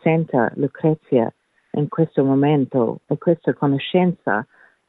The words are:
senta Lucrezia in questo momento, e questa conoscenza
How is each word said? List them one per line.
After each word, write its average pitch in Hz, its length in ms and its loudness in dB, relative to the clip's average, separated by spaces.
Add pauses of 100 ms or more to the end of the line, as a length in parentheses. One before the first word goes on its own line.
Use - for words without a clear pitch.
senta 160 540 0
Lucrezia 139 760 -2 (420)
in 147 140 -2
questo 156 340 -2
momento, 135 840 0
e 147 100 -4
questa 165 380 0
conoscenza 143 920 -2 (440)